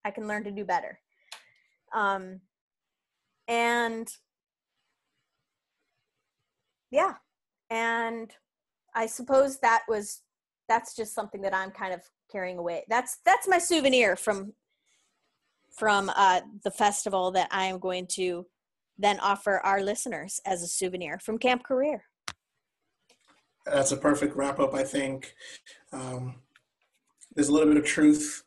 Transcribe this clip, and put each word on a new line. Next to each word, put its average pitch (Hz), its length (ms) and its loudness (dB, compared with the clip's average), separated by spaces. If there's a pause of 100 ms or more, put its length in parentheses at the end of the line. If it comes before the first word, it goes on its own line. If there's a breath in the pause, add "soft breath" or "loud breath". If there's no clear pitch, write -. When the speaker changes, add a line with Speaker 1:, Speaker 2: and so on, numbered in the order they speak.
Speaker 1:
I 202 60 -4
can 214 160 -10
learn 208 180 -6
to 202 60 -10
do 202 120 -10
better. 175 360 -4 (920 soft breath)
Um, 196 460 -2 (1080)
and 233 600 0 (2750)
yeah, 302 240 2 (560)
and 226 600 -2 (640)
I 226 140 -2
suppose 269 520 2
that 240 300 4
was, 208 320 -4 (460)
that's 233 280 0
just 214 200 -8
something 208 260 -8
that 190 120 -2
I'm 190 180 -4
kind 190 220 -8
of 175 80 -10 (300)
carrying 185 280 -8
away. 170 300 -6
That's, 247 360 -2
that's 392 220 4
my 370 100 6
souvenir 262 580 4
from, 202 380 -4 (1200)
from, 202 400 2
uh, 185 260 6 (220)
the 208 80 -2
festival 190 600 0
that 185 200 2
I 190 140 -2
am 185 140 -4
going 185 320 -6
to 175 340 -4 (540)
then 202 200 2
offer 196 400 0
our 196 220 2
listeners 196 640 -6
as 185 160 -2
a 170 60 -10
souvenir 180 520 -6
from 220 200 -6
Camp 247 240 2
Career. 269 400 -2 (1600)
Speaker 2:
That's 139 260 2
a 135 60 -2
perfect 147 380 0
wrap 139 240 -2
up, 135 160 0
I 135 80 0
think. 139 500 -4 (580 loud breath)
Um, 127 440 -10 (1000)
there's 139 160 2
a - 20 4
little 156 160 6
bit 151 100 8
of 147 80 4
truth - 600 4